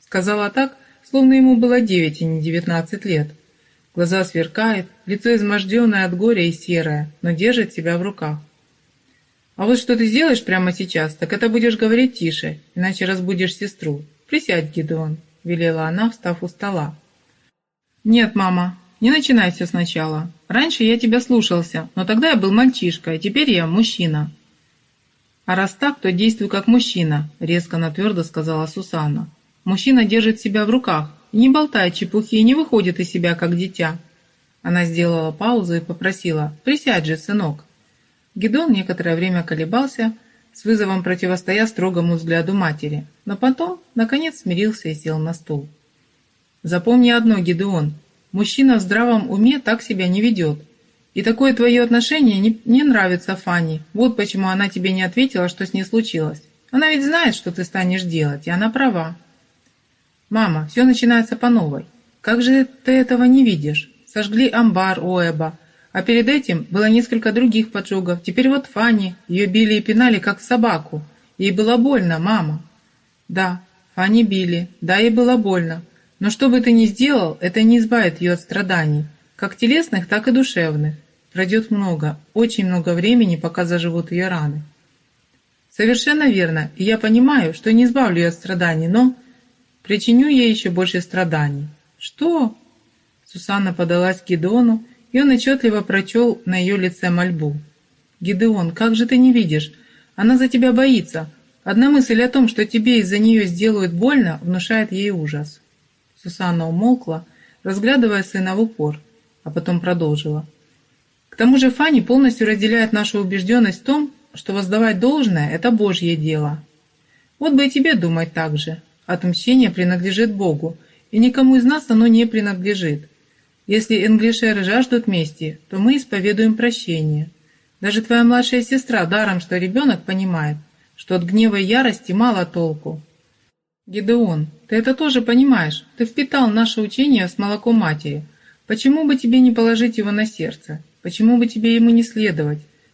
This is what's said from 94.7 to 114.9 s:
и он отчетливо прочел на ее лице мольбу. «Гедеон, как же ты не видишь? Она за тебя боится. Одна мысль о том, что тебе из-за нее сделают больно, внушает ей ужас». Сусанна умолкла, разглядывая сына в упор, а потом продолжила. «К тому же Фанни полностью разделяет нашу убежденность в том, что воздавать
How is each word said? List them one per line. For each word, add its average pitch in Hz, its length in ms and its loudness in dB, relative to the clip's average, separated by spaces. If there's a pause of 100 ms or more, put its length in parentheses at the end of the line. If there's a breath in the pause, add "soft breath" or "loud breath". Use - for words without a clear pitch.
и 247 80 2
он 285 100 4
отчетливо 240 520 0
прочел 196 640 0
на 185 100 -2
ее 180 200 0
лице 180 340 -4
мольбу. 170 460 -2 (640)
«Гедеон, 185 520 0
как 226 240 0
же 233 100 0
ты 254 120 0
не 254 140 6
видишь? 156 400 0 (440 soft breath)
Она 233 220 4
за 262 100 2
тебя 254 240 2
боится. 220 560 0 (360)
Одна 226 260 4
мысль 262 320 4
о 247 60 2
том, 247 200 2
что 214 160 -2
тебе 226 360 2
из-за 196 180 0
нее 220 260 4
сделают 190 480 0
больно, 190 500 0
внушает 180 500 -2
ей 196 180 -4
ужас». 151 500 -8 (600)
Сусанна 175 460 -4
умолкла, 175 580 -2 (360 soft breath)
разглядывая 208 600 0
сына 185 340 -6
в 208 40 0
упор, 151 400 -4 (440)
а 160 60 -12
потом 170 300 -4
продолжила. 156 640 -4 (800)
«К - 80 -20
тому 254 220 4
же 262 120 4
Фанни 285 300 2
полностью 247 460 2
разделяет 220 460 0
нашу 214 280 -2
убежденность 196 600 0
в - 40 -20
том, 294 260 0 (240)
что - 180 -10
воздавать 202 460 0